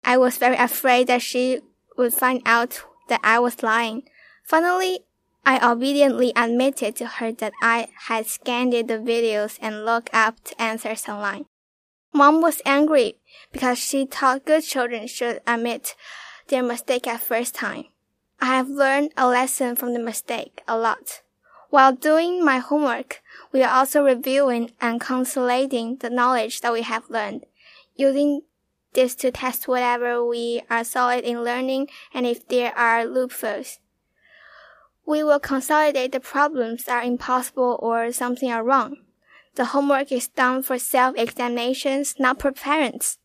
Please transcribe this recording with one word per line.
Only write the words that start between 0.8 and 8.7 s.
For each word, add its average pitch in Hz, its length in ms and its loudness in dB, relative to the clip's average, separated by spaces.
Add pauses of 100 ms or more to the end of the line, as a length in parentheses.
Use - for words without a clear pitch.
that 247 160 2
she 254 380 -2 (360)
would 240 160 2
find 254 320 0
out 233 360 2 (260)
that 233 160 0
I 226 160 4
was 240 240 0
lying. 226 400 0 (440)
Finally, 359 540 2 (440)
I 254 260 4
obediently 254 680 2
admitted 240 600 0
to 233 80 -6
her 226 280 -6
that 214 180 -6 (100)
I 233 280 0 (180)
had 226 200 -2
scanned 247 440 -2